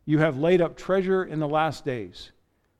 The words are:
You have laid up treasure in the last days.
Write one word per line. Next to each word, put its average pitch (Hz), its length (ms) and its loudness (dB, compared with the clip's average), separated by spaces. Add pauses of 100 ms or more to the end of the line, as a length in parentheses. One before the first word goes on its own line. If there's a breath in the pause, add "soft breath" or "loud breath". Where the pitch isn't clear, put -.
You 151 140 2
have 151 200 2
laid 175 220 4
up 156 160 0
treasure 185 480 0
in 156 160 -6
the 147 80 -2
last 156 360 -2
days. 113 460 -8 (480)